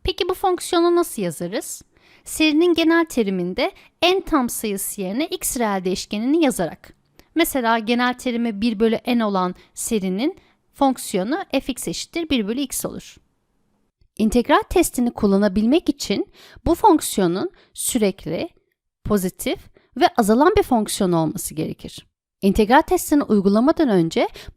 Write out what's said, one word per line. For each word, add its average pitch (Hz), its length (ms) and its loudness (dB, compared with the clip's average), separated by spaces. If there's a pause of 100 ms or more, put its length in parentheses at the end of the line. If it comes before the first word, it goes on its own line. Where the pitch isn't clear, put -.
Peki 359 260 -4
bu 370 60 -2
fonksiyonu 349 640 0
nasıl 320 260 -2
yazarız? 175 600 -8 (420)
Serinin 311 500 2
genel 330 300 4
teriminde 196 680 -2 (300)
n 359 220 2
tam 262 240 0
sayısı 202 520 -6
yerine 208 260 -4
x - 320 -6
reel 202 260 -2
değişkenini 233 600 -2
yazarak. 185 500 -4 (400)
Mesela 233 440 0
genel 240 360 0
terimi 233 460 -4
bir 220 200 0
bölü 226 260 2
n 240 180 0
olan 185 300 0 (200)
serinin 214 640 -4 (340)
fonksiyonu 262 800 -2
f 269 200 -2
x - 160 -10
eşittir - 420 -8
bir 220 180 -2
bölü 247 120 -4
x - 240 -6
olur. - 320 -12 (1000)
İntegral 240 440 2
testini 254 480 0
kullanabilmek 208 800 2
için - 440 -4 (320)
bu 330 100 2
fonksiyonun 226 760 2 (240)
sürekli, 208 720 -4 (560)
pozitif 208 540 -2 (380)
ve 302 100 2 (100)
azalan 247 400 4
bir 403 60 4
fonksiyon 208 500 0
olması 160 420 -2
gerekir. - 520 -10 (360)
İntegral 208 400 4
testini 302 400 0
uygulamadan 214 680 2
önce 202 400 2 (280)